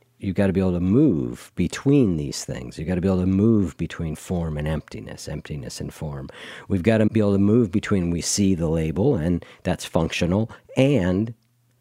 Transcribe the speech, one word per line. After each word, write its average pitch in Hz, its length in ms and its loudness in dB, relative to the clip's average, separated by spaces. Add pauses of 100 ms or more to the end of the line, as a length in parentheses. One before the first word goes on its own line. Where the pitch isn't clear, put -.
(220)
you 95 120 -2
gotta 98 180 2
be 90 80 0
able 95 140 2
to 87 80 0
move 92 720 2
between 104 640 2
these 71 260 -6
things. - 340 -10
You 87 60 -8
gotta 87 160 -2
be 87 80 0
able 92 140 2
to 90 40 0
move 98 520 2
between 80 380 -6
form 82 420 -6
and 73 100 -4
emptiness, - 600 -8
emptiness 73 500 -10
and 73 140 -10
form. 69 340 -10 (400)
We've 95 160 -2
gotta 110 220 4
be 107 160 2
able 101 100 4
to 98 80 4
move 104 320 4
between 95 380 0
we 85 100 -2
see 95 340 2
the 82 140 -2
label, 82 480 0
and 85 300 -2 (180)
that's 90 220 -4
functional, 90 640 0 (240)
and 113 580 2 (480)